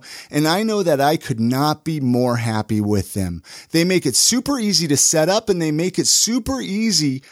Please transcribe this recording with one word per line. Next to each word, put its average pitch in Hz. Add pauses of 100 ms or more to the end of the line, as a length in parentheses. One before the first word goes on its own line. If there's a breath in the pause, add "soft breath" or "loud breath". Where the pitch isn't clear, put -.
(300 loud breath)
and 151
I 185
know 208
that 147
I 151
could 117
not 135
be 160
more 123
happy 110
with 104
them. 87 (300 loud breath)
They 165
make 180
it 131
super 262
easy 180
to 139
set 156
up, 190
and 180
they 156
make 170
it -
super 247
easy 175